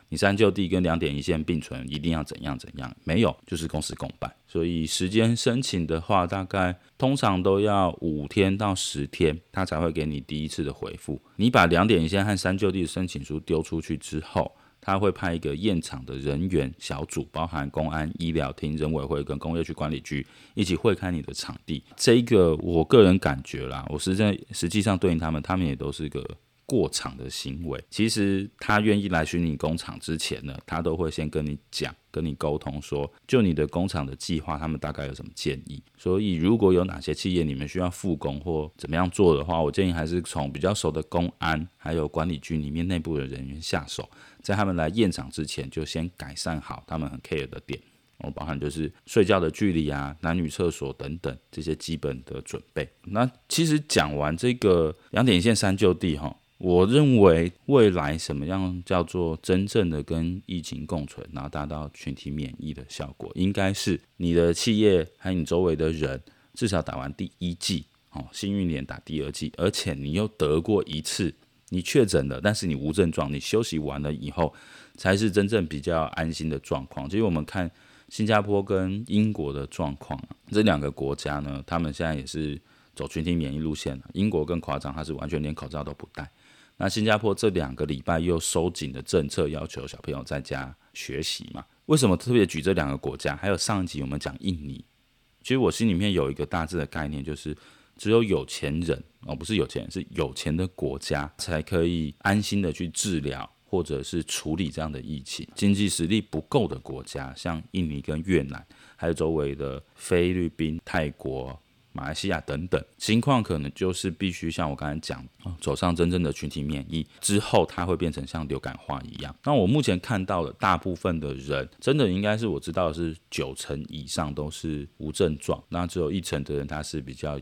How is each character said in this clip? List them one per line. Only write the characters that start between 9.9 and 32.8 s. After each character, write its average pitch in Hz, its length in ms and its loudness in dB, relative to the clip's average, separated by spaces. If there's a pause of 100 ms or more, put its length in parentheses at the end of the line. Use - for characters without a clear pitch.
给 78 140 -2
你 73 160 -4
第 76 220 -6
一 78 40 -4
次 78 160 -4
的 71 80 -2
回 - 260 -10
复。 - 220 -8 (180)
你 110 120 4
把 107 160 8
两 85 220 6
点 107 120 6
一 80 80 2
线 98 160 2
和 104 140 2
三 95 180 0
就 95 160 2
地 92 100 -2
的 85 60 0
申 92 200 -4
请 73 160 -8
书 76 160 -6
丢 80 240 0
出 82 180 -4
去 78 160 -4
之 - 220 -8
后， - 360 -2 (240)
他 98 180 0
会 98 140 4
派 87 240 -2
一 82 40 -4
个 73 140 -4
验 87 280 0
厂 64 240 -12
的 65 120 -8
人 71 320 -2
员 69 300 0
小 - 260 -6
组， - 240 -6
包 80 160 -4
含 73 260 -4
公 78 200 -2
安、 78 260 -2
医 82 140 -2
疗 73 220 -2
厅、 76 240 -4
人 76 160 0
委 73 100 0
会 71 180 -2
跟 71 160 -6
工 82 200 -4
业 82 60 0
区 80 100 -6
管 76 180 -4
理 73 80 -4
局 71 260 -6 (280)
一 110 100 0
起 87 140 2
会 107 180 2
勘 92 160 -4
你 82 100 -2
的 - 120 -12
场 - 320 -10
地。 73 180 -6 (140)
这 - 160 6
一 123 80 8
个 98 360 6
我 82 280 2
个 120 180 10
人 92 160 8
感 69 240 0
觉 - 240 -8
啦， 65 220 -8
我 73 100 -4
实 95 160 0
在， 101 240 2 (120)
实 - 180 -2
际 104 120 2
上 98 160 2
对 90 140 4
应 82 80 2
他 78 100 -2
们， 78 120 -2
他 90 160 -2
们 90 100 2
也 69 80 -2
都 69 160 -4
是 78 160 -6
个 71 180 -6 (400)
过 98 220 2
场 65 300 -6
的 65 120 -10
行 71 380 -8
为。 67 220 -6
其 107 180 2
实 101 420 2 (100)
他 107 200 4
愿 107 180 6
意 98 120 0
来 82 160 2
巡 85 200 0
你 76 120 0
工 80 180 0
厂 - 240 -10
之 82 180 -4
前 - 280 -6
呢， 67 200 -10
他 85 160 -4
都 82 140 0
会 82 160 0
先 78 180 -4
跟 76 160 -2
你 73 120 -4 (120)
讲， - 240 -6 (160)
跟 80 140 -4
你 78 120 -2
沟 73 220 0
通 71 240 -8